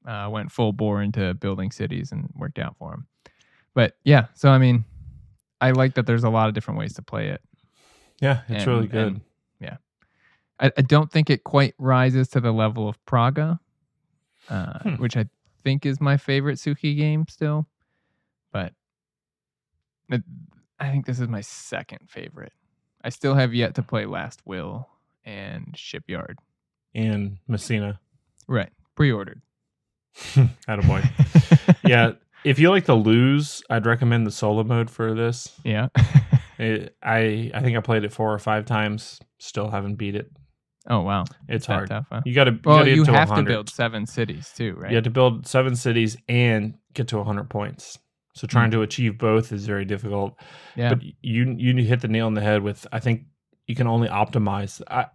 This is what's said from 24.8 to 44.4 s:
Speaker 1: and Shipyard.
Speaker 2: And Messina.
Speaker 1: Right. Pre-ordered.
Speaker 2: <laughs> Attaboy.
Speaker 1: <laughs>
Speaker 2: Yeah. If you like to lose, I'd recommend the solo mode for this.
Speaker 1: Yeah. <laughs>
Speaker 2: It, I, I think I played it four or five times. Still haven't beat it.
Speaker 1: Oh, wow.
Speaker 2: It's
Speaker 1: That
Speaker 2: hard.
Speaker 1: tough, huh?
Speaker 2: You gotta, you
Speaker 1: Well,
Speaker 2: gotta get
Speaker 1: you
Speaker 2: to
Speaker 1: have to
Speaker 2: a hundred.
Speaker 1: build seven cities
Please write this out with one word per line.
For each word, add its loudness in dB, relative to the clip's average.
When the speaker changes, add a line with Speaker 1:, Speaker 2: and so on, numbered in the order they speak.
Speaker 1:
and -16
Shipyard. -14
Speaker 2:
And -4
Messina. -4
Speaker 1:
Right. -4
Pre-ordered. -2
Speaker 2:
<laughs> -
Attaboy. 2
Speaker 1:
<laughs> 4
Speaker 2:
Yeah. 6
If 2
you 8
like 4
to 4
lose, 4
I'd 0
recommend 2
the -4
solo 0
mode -2
for -4
this. -4
Speaker 1:
Yeah. -2
<laughs> -2
Speaker 2:
It, -4
I, 0
I -4
think 2
I 0
played 0
it -6
four -2
or -4
five -2
times. -4
Still -8
haven't -6
beat -8
it. -10
Speaker 1:
Oh, 0
wow. -2
Speaker 2:
It's -6
Speaker 1:
That -2
Speaker 2:
hard. -4
Speaker 1:
tough, -8
huh? -6
Speaker 2:
You -4
gotta, 6
you -2
Speaker 1:
Well, 8
Speaker 2:
gotta 6
get 6
Speaker 1:
you 6
Speaker 2:
to 6
Speaker 1:
have 6
to 0
Speaker 2:
a 4
hundred. 2
Speaker 1:
build -4
seven -4
cities -8